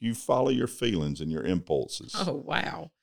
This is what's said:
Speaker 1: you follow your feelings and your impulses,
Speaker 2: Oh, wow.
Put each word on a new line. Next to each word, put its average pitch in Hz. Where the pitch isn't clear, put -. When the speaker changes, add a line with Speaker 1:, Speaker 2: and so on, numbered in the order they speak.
Speaker 1:
you 113
follow 131
your 123
feelings 80
and 78
your 78
impulses, -
Speaker 2:
Oh, 175
wow. -